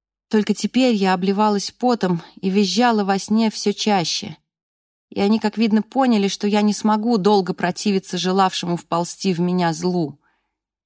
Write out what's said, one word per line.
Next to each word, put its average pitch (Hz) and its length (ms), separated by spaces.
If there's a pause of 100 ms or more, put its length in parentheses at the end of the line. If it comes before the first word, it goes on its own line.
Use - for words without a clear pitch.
(280)
Только 214 260
теперь 247 400
я 190 180
обливалась 196 580
потом 196 520 (180)
и 190 80
визжала 208 560
во 196 140
сне 214 320
все 208 240
чаще. - 640 (720)
И 196 100
они, 208 180
как 214 200
видно, 214 240
поняли, 233 460
что - 180
я 208 160
не 208 100
смогу 214 460
долго 190 340
противиться 185 640
желавшему 180 600
вползти 170 560
в 160 60
меня 175 340
злу. 165 440 (680)